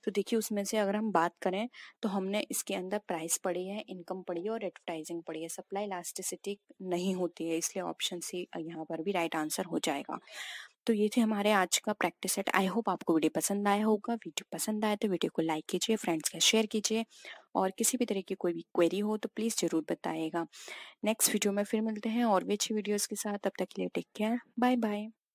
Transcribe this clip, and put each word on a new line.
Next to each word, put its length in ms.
तो 80
देखिए, 280
उसमें 240
से 140
अगर 180
हम 160
बात 300
करें, 280
तो 80
हमने 420
इसके 240
अंदर 220
प्राइस 400
पढ़ी 300
है, 220
इनकम 320
पढ़ी 220
है 60
और 140
एडवर्टाइजिंग 600
पढ़ी 180
है, 60
सप्लाई 400
elasticity 680
नहीं 340
होती 340
है, 80
इसलिए 260
ऑप्शन 360
सी 280
यहाँ 280
पर 160
भी 100
राइट 240
आंसर 300
हो 140
जाएगा। 400
तो 80
ये 240
थे 40
हमारे 300
आज 260
का 160
प्रैक्टिस 380
सेट। 180
I 180
hope 220
आपको 240
वीडियो 220
पसंद 320
आया 180
होगा। 280
वीडियो 380
पसंद 340
आए 100
तो 120
वीडियो 280
को 60
लाइक 280
कीजिए, 260
फ्रेंड्स 340
के 100
शेयर 260
कीजिए 400
और 160
किसी 260
भी 80
तरह 160
की 140
कोई 180
भी 80
क्वेरी 380
हो 180
तो 180
प्लीज 240
जरूर 320
बताइएगा। 560
नेक्स्ट 300
वीडियो 200
में 100
फिर 180
मिलते 280
हैं 160
और 180
भी 100
अच्छी 200
वीडियोज़ 340
के 80
साथ। 220
तब 220
तक 60
के 160
लिए 120
टेक 220
केयर, 240
बाय 160
बाय। 480